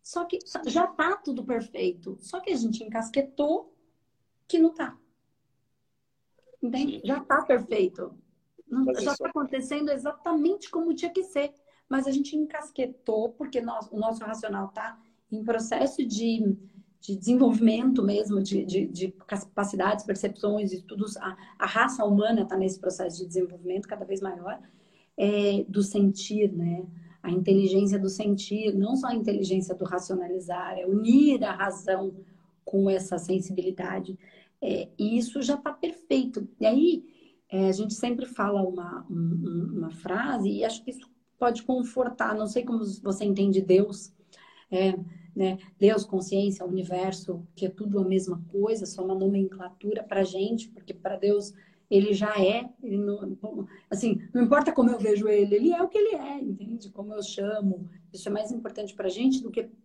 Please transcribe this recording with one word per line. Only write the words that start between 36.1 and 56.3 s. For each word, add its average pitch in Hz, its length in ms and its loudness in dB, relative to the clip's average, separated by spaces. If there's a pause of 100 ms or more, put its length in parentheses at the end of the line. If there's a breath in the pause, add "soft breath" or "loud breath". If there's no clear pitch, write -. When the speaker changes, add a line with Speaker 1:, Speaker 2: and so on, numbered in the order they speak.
Speaker 1:
E 214 60 0
aí, 302 380 6 (460 loud breath)
é, 190 180 2
a 190 40 4
gente 208 220 -2
sempre 240 320 -2
fala 202 360 0
uma, 180 480 -4
um, 170 60 -6
um, 170 600 -2
uma 160 140 -4
frase, 208 580 -2
e 202 140 -2
acho 220 200 -4
que 254 80 -8
isso - 180 -16 (280)
pode 240 260 0
confortar, 233 720 -2
não 214 120 -2
sei 240 160 -2
como 226 200 -2 (180)
você 196 240 -2
entende 196 360 4
Deus, 190 520 4 (580 soft breath)
é, 190 220 2 (420 loud breath)
né? 190 220 0 (220 loud breath)
Deus, 202 260 6
consciência, 190 600 -2
universo, 180 800 -4 (100)
que 196 100 -4
é 180 40 -2
tudo 202 300 -2
a 190 60 2
mesma 185 440 0
coisa, 202 360 0
só 185 180 -8
uma 190 120 -2
nomenclatura 196 880 -2
pra 196 200 0
gente, 196 460 -2
porque - 240 -16
pra 196 240 -6
Deus 202 360 2 (360 soft breath)
ele 196 240 6
já 208 280 0
é, 226 260 4 (140)
ele 208 160 -4
não, 202 400 -4 (520 loud breath)
assim, 208 320 0 (120)
não 247 100 4
importa 285 280 6
como 240 180 6
eu 226 100 0
vejo 208 280 2
ele, 202 280 4
ele 294 180 4
é 339 80 0
o 370 60 2
que 415 100 -2
ele 415 180 4
é, 277 240 -8